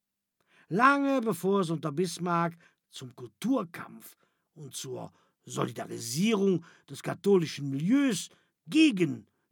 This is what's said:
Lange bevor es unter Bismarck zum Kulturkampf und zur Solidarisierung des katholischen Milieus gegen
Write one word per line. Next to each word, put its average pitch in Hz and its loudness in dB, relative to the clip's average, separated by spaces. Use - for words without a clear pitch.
Lange 269 4
bevor 196 0
es 175 0
unter 156 -4
Bismarck 170 -2
zum - -16
Kulturkampf - -6
und 143 -18
zur 117 -10
Solidarisierung 143 0
des 139 -16
katholischen 143 0
Milieus 196 2
gegen 180 2